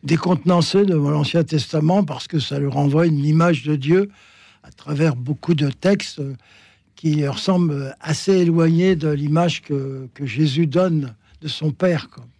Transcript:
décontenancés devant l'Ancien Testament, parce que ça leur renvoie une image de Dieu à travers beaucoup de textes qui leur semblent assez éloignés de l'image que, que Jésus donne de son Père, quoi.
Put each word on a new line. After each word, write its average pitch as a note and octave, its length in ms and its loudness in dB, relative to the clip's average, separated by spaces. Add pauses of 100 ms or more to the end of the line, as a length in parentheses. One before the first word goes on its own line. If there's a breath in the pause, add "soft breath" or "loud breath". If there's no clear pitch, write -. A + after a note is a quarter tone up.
décontenancés F3 800 2
devant D3+ 240 0
l'Ancien D3+ 340 0
Testament, D#3+ 600 0
parce C#3 240 -8
que E3+ 100 -4
ça C#3+ 220 -4
leur C#3 140 -2
renvoie C#3+ 340 2
une D3 180 0
image D#3 380 2
de D3+ 120 -2
Dieu F3 340 2 (520 loud breath)
à - 80 -20
travers D3 460 -2
beaucoup C#3+ 400 -2
de C#3+ 160 0
textes - 500 -2 (720 soft breath)
qui D3+ 200 -2
leur C#3 240 -2
semblent D3+ 600 -2
assez D#3 320 -2
éloignés E3+ 640 4
de D#3 120 -4
l'image D3+ 560 0
que, C3+ 500 -6
que C#3+ 120 -10
Jésus D3 420 0
donne D#3+ 480 -2 (260 soft breath)
de D#3+ 60 -12
son D3+ 240 -6
Père, F3 380 -2
quoi. - 160 -20 (140)